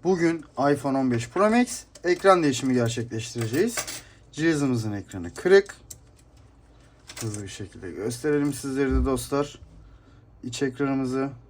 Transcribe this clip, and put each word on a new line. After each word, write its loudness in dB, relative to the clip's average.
Bugün 2
iPhone 0
on 2
beş -2
Pro 2
Max 0
ekran 4
değişimi 2
gerçekleştireceğiz. -2
Cihazımızın 0
ekranı -10
kırık. 4
Hızlı -8
bir -12
şekilde -12
gösterelim -2
sizlere -2
de 2
dostlar. -2
İç -8
ekranımızı. -2